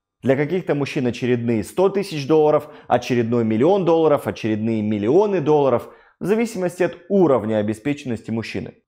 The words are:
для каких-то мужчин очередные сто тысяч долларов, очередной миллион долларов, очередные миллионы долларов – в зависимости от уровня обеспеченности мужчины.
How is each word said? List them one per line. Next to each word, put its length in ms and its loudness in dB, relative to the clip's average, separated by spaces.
для 140 2
каких-то 400 -2
мужчин 320 -2
очередные 560 -2
сто 240 0
тысяч 400 -6
долларов, 400 4
очередной 560 0
миллион 420 2
долларов, 440 2
очередные 540 -2
миллионы 580 0
долларов – 480 2
в 60 -6
зависимости 580 -2
от 120 -4
уровня 480 2
обеспеченности 760 -4
мужчины. 440 -8